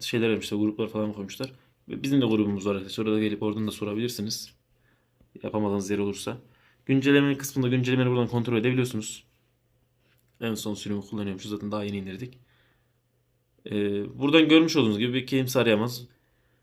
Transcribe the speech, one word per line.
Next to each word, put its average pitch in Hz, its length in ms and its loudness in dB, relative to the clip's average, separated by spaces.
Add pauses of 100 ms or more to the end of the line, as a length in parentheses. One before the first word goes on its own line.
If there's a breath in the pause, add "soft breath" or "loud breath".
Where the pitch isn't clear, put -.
şeyler 113 280 0
vermişler. 104 280 -2
Gruplar 107 300 0
falan 107 260 -4
koymuşlar. 104 380 -10 (380 soft breath)
Ve 123 140 -8
bizim 139 180 4
de 120 40 4
grubumuz 101 400 2
var 101 100 0
arkadaşlar. 98 300 -6
Orada 107 140 2
gelip 104 240 0
oradan 107 240 -2
da 101 40 -4
sorabilirsiniz. 107 840 -6 (880)
Yapamadığınız 101 460 -2
yer 101 80 0
olursa. 101 400 -4 (480 soft breath)
Güncelleme 139 520 4
kısmında 135 300 -2
güncellemeleri 127 420 2
buradan 123 180 2
kontrol 117 300 0
edebiliyorsunuz. 123 640 -2 (1200)
En 113 120 -4
son 107 200 -6
sürümü 101 280 -6
kullanıyormuşuz. 101 500 -8
Zaten 104 200 -6
daha 104 120 -4
yeni 101 140 -6
indirdik. 98 420 -12 (1300)
Ee, 104 480 -4
buradan 151 300 6
görmüş 160 260 6
olduğunuz 110 240 4
gibi 123 260 -2
kimse 131 340 0
arayamaz. 117 480 2 (560)